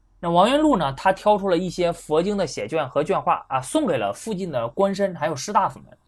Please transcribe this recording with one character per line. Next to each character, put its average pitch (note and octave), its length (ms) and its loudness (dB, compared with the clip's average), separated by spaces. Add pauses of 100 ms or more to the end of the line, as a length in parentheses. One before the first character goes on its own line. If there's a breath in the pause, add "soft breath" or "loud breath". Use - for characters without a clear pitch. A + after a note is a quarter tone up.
(200)
那 E3+ 120 -4
王 F3+ 180 6
元 C#4+ 100 2
禄 D#4 160 4
呢， D3 180 0
他 F#3+ 200 2
挑 G#3 240 4
出 G3 100 -4
了 F#3 80 4
一 F3 140 -2
些 E3+ 220 0
佛 D#3 320 0
经 G#3 120 -2
的 F#3 120 -2
写 A2 200 -8
卷 D3+ 220 -2
和 C#3+ 140 0
绢 D#3 180 0
画 - 280 0
啊， C3 120 0
送 D4+ 240 -2
给 D#3+ 120 0
了 G2+ 140 0
附 - 220 -8
近 F3+ 180 -6
的 A#2 160 -2
官 G3 280 0
绅 G3 200 -2
还 D3+ 120 -4
有 D#3+ 80 -4
士 E3 180 -8
大 G3 160 2
夫 - 120 -12
们。 - 140 -20 (120)